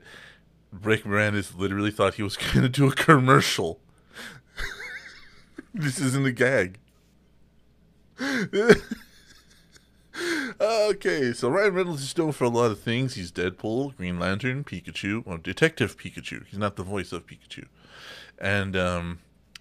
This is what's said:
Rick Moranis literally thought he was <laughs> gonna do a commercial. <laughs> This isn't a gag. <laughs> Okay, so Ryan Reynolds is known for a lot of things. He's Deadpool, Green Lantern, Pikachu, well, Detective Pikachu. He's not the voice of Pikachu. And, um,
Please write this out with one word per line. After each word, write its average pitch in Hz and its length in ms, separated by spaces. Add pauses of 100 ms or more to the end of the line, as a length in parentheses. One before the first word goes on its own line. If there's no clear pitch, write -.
(720)
Rick 107 340
Moranis 104 520
literally 98 340
thought 98 240
he 107 80
was 98 140
<laughs> - 160
gonna 131 160
do 135 180
a 131 80
commercial. 131 840 (760)
<laughs> - 40 (1200)
This 139 200
isn't 135 260
a 131 60
gag. 120 480 (1400)
<laughs> 233 560 (1900)
Okay, 202 760
so 117 160
Ryan 190 260
Reynolds 175 260
is 135 160
known 160 140
for 131 140
a 120 40
lot 117 220
of 101 80
things. 123 340
He's 87 180
Deadpool, 110 640
Green 90 240
Lantern, 120 440
Pikachu, 101 600
well, 87 140
Detective 101 580
Pikachu. - 520
He's 98 100
not 101 180
the 95 80
voice 95 280
of 85 160
Pikachu. - 400 (720)
And, 98 360
um, 87 440 (420)